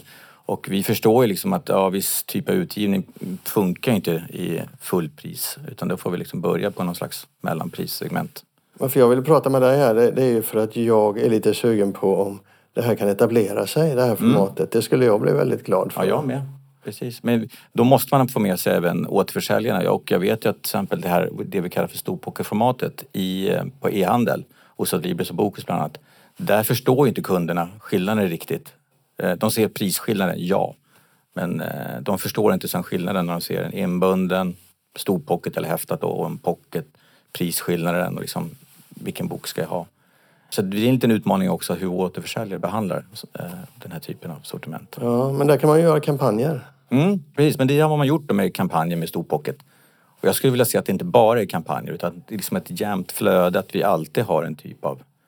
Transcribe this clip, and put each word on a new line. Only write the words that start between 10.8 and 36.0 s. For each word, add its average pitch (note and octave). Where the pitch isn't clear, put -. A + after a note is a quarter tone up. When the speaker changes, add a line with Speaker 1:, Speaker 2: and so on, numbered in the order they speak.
Speaker 2:
är A#2+
lite G#2+
sugen G#2
på F#2+
om G2
det A#2
här A#2
kan G2+
etablera G#2
sig, D3+
det B2
här A#2+
Speaker 1:
Mm. -
Speaker 2:
formatet. G2+
Det A2+
skulle B2+
jag G#2+
bli G2
väldigt B2
glad F#2+
för. -
Speaker 1:
Ja, F#2+
jag B2+
med. C3
Precis. A#2
Men A2+
då A#2
måste C3
man C3
få A#2+
med F#2+
sig F#2+
även F2
återförsäljarna. G2
Och -
jag G2
vet G#2
ju A2+
att G2+
till -
exempel F#2+
det F2+
här, F2
det G2
vi F2
kallar F2+
för -
storpokerformatet G#2
i, F#2
eh, F2+
på F2+
e-handel, G2
hos -
Adlibris F2
och F2
Bokus G#2
bland E2+
annat, D2+
där G2+
förstår B2+
ju -
inte G2
kunderna F2
skillnaden G2+
riktigt. E2
Eh, F#2
de G#2+
ser A2
prisskillnaden, F#2+
ja. F#2
Men, F2+
eh, -
de G2
förstår G2+
inte F#2
sen F2+
skillnaden F#2
när F2
de E2+
ser F2+
en F2+
inbunden, F#2
storpocket F2
eller E2
häftat E2+